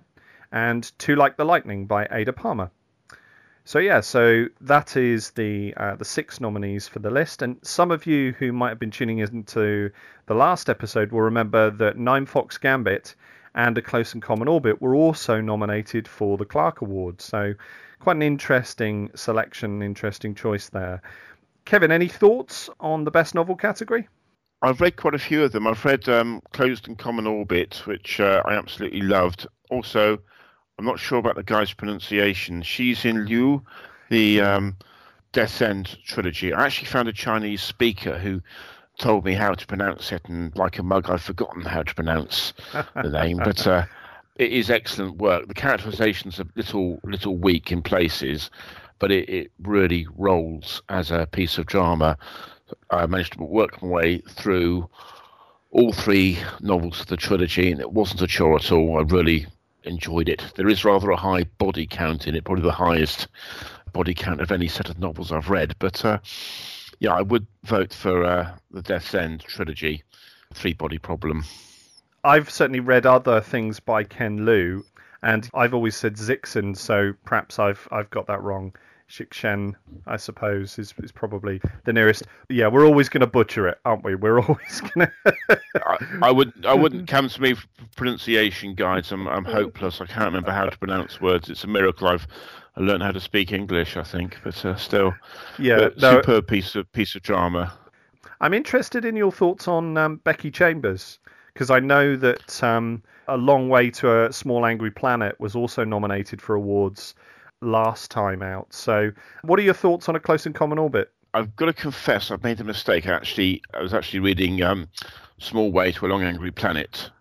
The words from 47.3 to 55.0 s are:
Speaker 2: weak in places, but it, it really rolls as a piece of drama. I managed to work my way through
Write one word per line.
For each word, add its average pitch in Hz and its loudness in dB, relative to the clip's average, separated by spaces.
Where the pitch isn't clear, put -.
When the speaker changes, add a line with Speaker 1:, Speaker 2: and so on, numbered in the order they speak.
Speaker 2:
weak 87 2
in 87 -4
places, 78 -2
but 98 2
it, 92 0
it 90 -6
really 90 2
rolls 82 -2
as 92 -4
a 85 0
piece 90 -2
of 82 -4
drama. 82 2
I 87 0
managed 90 -4
to - -12
work - 0
my 92 -8
way 87 2
through 90 -2